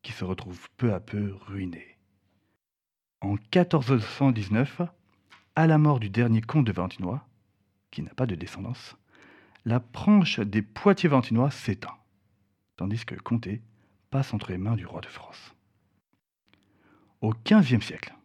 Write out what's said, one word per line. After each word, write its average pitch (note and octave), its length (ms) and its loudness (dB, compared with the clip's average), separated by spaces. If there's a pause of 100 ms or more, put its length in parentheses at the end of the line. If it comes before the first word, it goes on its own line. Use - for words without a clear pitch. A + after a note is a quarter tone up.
qui - 120 -16
se - 120 -10
retrouve F#2 540 -10
peu A#2 160 0
à F2+ 60 -6
peu G#2 340 -8 (120)
ruinée. F#2 520 -12 (1200)
En G2+ 160 -4
quatorze C#3 640 2
cent C3+ 300 0
dix-neuf, A2 480 -2 (760)
à D#3+ 120 4
la D#3+ 100 6
mort D3+ 240 4
du G#2 80 -6
dernier A2+ 320 2
comte B2+ 240 2
de G#2+ 80 0
Valentinois, F#2 560 -6 (640)
qui - 100 -12
n'a - 140 -12
pas B2 100 -2
de A#2 100 -4
descendance, - 600 -12 (720)
la A#2 140 2
branche F#3+ 600 4
des G#2 220 0
Poitiers-Valentinois C#3 880 2
s'éteint, - 440 -8 (840)
tandis G#2 280 -6
que - 100 -12
le - 60 -14
comté A2+ 400 -6 (500)
passe C3+ 220 -2
entre G2+ 180 -6
les F#2 80 -6
mains G#2 160 -2
du F2+ 120 -6
roi - 160 -12
de - 40 -16
France. - 480 -20 (1700)
Au A2 120 0
quinzième B2+ 500 4
siècle - 320 -14 (100)